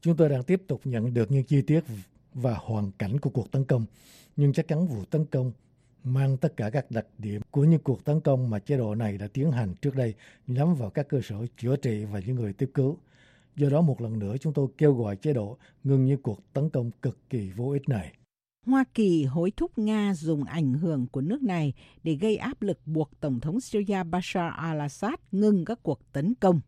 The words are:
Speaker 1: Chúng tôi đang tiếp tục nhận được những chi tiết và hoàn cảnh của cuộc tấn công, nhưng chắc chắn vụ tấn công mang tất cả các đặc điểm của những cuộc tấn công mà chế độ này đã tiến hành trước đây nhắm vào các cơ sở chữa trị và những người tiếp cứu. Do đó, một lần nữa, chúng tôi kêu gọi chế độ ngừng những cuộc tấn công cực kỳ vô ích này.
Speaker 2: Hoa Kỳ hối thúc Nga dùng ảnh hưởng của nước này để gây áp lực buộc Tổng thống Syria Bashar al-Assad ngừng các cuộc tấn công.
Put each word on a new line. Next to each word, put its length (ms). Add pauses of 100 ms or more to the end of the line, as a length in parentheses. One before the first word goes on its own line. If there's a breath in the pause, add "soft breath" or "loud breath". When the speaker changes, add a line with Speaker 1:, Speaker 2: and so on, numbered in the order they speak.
Speaker 1:
Chúng 160
tôi 120
đang 140
tiếp 240
tục 160
nhận 300
được 180
những 120
chi 180
tiết 200 (520)
và 200
hoàn 380
cảnh 280
của 100
cuộc 220
tấn 140
công, 200 (500 loud breath)
nhưng 180
chắc 140
chắn 200
vụ 220
tấn 160
công 260 (540)
mang 320
tất 200
cả 160
các 180
đặc 140 (120)
điểm 240 (100)
của 120
những 160
cuộc 260
tấn 160
công 280
mà 100
chế 180
độ 180
này 220
đã 160
tiến 180
hành 300
trước 140
đây 180 (340 loud breath)
nhắm 280
vào 140
các 200
cơ 140
sở 120 (220)
chữa 180
trị 300
và 200
những 100
người 180
tiếp 200
cứu. 240 (580 soft breath)
Do 140
đó, 120
một 200
lần 180
nữa, 220
chúng 120
tôi 140 (100)
kêu 160
gọi 220
chế 180
độ 240 (260 soft breath)
ngừng 220
những 160
cuộc 320
tấn 160
công 220
cực 380
kỳ 260
vô 160
ích 180
này. 240 (520)
Speaker 2:
Hoa 180 (100)
Kỳ 300
hối 340
thúc 200
Nga 360
dùng 300
ảnh 300
hưởng 340
của 140
nước 220
này 300 (300 soft breath)
để 180
gây 160
áp 240
lực 240
buộc 340
Tổng 200
thống 220
Syria 420
Bashar 500
al-Assad 640 (140)
ngừng 340
các 180
cuộc 160 (140)
tấn 220
công. 320